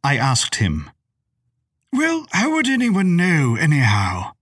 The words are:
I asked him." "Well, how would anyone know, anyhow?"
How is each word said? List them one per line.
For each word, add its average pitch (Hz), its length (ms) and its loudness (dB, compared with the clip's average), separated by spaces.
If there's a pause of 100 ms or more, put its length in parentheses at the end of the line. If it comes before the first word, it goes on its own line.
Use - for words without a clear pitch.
I 139 140 0
asked 127 380 -2
him." 78 340 -2 (1000)
"Well, 311 400 -2
how 220 200 0
would 311 160 -2
anyone 208 480 2
know, 160 400 2
anyhow?" 104 880 0